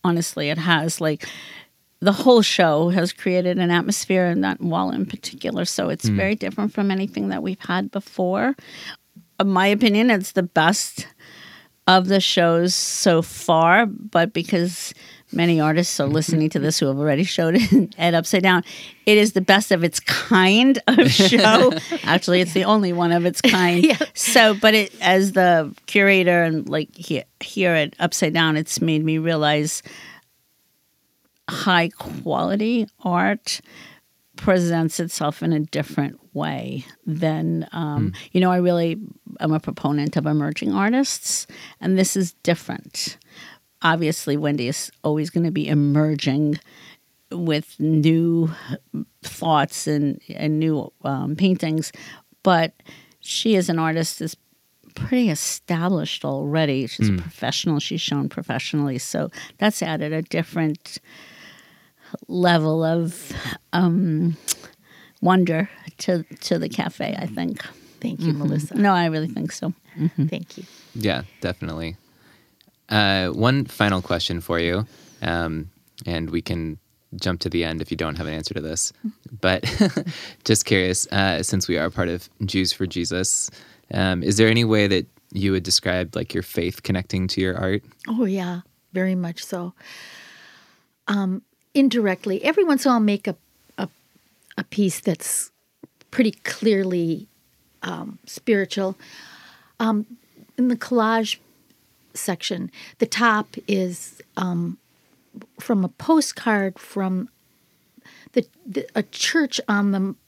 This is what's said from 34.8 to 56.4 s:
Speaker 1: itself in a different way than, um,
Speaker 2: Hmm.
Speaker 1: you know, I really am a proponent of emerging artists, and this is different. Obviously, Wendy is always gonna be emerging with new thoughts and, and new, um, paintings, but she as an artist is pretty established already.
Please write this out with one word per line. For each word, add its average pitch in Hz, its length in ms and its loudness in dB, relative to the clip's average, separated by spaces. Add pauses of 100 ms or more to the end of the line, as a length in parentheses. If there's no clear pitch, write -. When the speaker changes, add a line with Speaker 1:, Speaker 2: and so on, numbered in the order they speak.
Speaker 1:
itself 160 440 -4
in 165 100 0
a 156 80 2
different 151 580 -4 (160)
way 131 500 -6 (220)
than, 160 680 -2
um, 147 360 -2
Speaker 2:
Hmm. 92 60 -6 (180)
Speaker 1:
you 180 80 2
know, 185 100 4
I 180 60 2
really 175 420 2 (420)
am 156 120 0
a 156 80 0
proponent 147 560 -4
of 151 100 0
emerging 151 460 -2
artists, 226 720 -2 (340)
and 185 180 0
this 185 180 2
is 185 160 -2 (100)
different. - 760 -4 (640)
Obviously, 160 540 0
Wendy 147 320 -2
is - 220 -6 (140)
always 156 260 -2
gonna 170 220 0
be 151 160 -2
emerging 147 920 2 (720)
with 165 480 -4
new 160 720 2 (720)
thoughts - 640 -2
and, 143 340 -2 (140)
and 151 240 -2
new, 156 320 -2 (140)
um, 139 320 -4
paintings, 160 560 0 (500)
but 170 300 2 (480)
she - 360 -2
as 180 120 0
an 165 100 0
artist 160 420 -2
is 160 160 -8 (580)
pretty 247 340 0
established 170 960 -2
already. 139 640 -2